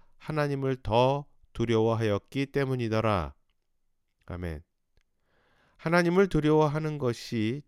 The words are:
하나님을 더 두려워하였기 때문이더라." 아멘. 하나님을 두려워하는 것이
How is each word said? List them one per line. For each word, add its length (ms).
하나님을 680
더 420
두려워하였기 960
때문이더라." 840
아멘. 360
하나님을 500
두려워하는 720
것이 680